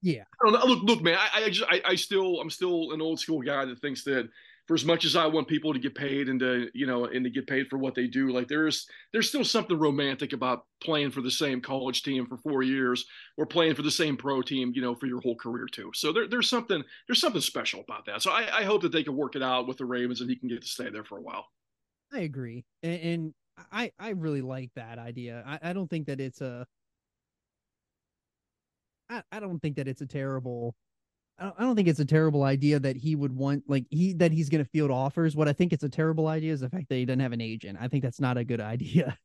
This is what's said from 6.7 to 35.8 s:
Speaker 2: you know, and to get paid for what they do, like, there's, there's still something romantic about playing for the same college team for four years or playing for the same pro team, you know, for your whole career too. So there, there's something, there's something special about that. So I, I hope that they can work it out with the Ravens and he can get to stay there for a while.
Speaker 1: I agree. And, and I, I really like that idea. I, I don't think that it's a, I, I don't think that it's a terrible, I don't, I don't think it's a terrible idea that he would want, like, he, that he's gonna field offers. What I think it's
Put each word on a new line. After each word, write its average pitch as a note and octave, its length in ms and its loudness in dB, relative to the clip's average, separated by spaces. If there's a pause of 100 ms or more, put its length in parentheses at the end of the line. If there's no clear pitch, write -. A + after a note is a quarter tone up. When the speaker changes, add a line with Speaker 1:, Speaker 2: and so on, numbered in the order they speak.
Speaker 2:
you C3 120 -2
know, B2 200 0
and B2+ 200 -2
to B2 60 0
get B2+ 160 -4
paid C3+ 220 0
for C#3 80 -4
what C3 180 -2
they B2 120 2
do, C3 240 2
like, B2 160 0
there's, D3+ 380 0 (260)
there's G#3+ 160 2
still C#4 160 0
something G3 360 2
romantic C#3 540 2
about B2 320 0 (180)
playing D3 280 0
for C3+ 100 -4
the B2 100 -2
same C#3 300 0
college C3 420 -2
team C3 240 0
for B2+ 100 -10
four C3+ 260 0
years C3 420 2 (320)
or D3+ 80 0
playing D#3+ 300 4
for D3 60 -6
the D3 100 0
same D3+ 260 2
pro C3+ 240 0
team, C3 340 -2
you B2+ 60 -2
know, B2 120 0
for C3+ 140 -6
your B2 140 -4
whole A#2 160 -2
career A#2 340 -6
too. G2 240 -12
So D3+ 180 0
there, G#3 140 0
there's A#3 220 0
something, G#3+ 340 0 (240)
there's B3 140 4
something A3 200 2
special - 400 -4
about - 240 -12
that. G#2 160 -6
So G3 100 0
I, A3 280 0
I A3 40 0
hope G3 200 2
that E3 80 2
they D#3 120 2
can C#3+ 120 -4
work C#3+ 200 -2
it C3+ 80 -2
out B2+ 240 0
with C3 100 -6
the C3+ 80 -6
Ravens B2 360 -2
and B2 80 -6
he B2+ 80 0
can B2+ 100 -8
get A#2+ 140 -4
to - 60 -14
stay A2 220 -8
there G#2 160 -10
for G2+ 120 -14
a G#2 40 -12
while. - 240 -12 (680)
Speaker 1:
I C#4 60 -6
agree. B2+ 460 -8 (180)
And, E3+ 180 -4
and E3 320 -4 (380)
I, G#3+ 260 -6
I G3+ 120 -10
really D#3+ 320 -4
like C3 340 -8
that A#2 240 -14
idea. A#2+ 480 -10
I, D#3 220 -10
I F3+ 40 -6
don't F#3 160 -4
think D#3 180 -4
that C3+ 120 -6
it's C3+ 220 -8
a, B2 260 -10 (2500)
I, A3+ 220 -8
I G#3 80 -10
don't F#3 200 -6
think D3 180 -6
that C#3 100 -6
it's C3 140 -8
a C#3+ 40 -10
terrible, B2+ 720 -6 (640)
I F3+ 60 -8
don't, G3 140 -10
I G#3+ 40 0
don't B3 120 2
think G3+ 120 6
it's D#3 120 4
a D3+ 60 4
terrible D3+ 380 4
idea C#3 360 4
that C3 180 -2
he B2+ 180 -2
would C#3 200 -2
want, C#3 320 0
like, C#3 220 0
he, F3+ 240 2
that E3+ 180 4
he's D#3+ 180 0
gonna D3+ 160 2
field D3+ 260 2
offers. C#3+ 440 2
What D3+ 120 4
I D3 60 4
think F3 200 2
it's D3+ 100 -2